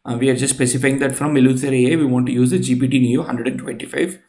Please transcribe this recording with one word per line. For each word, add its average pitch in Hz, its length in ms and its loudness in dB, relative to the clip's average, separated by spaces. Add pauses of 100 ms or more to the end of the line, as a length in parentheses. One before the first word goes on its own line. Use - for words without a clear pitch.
Uh, 123 140 -6
we 131 100 2
are 127 60 2
just 131 180 -2
specifying 135 460 0
that 139 160 -2
from 151 200 -2
Eleuther 131 360 2
A 127 220 2
I, - 20 2
we 156 100 0
want 123 220 0
to 120 60 -4
use 123 180 2
the 185 80 2
G 127 180 0
P 131 120 0
T 135 100 2
Neo 127 240 2
hundred 123 240 -4
and - 120 -4
twenty-five - 680 -6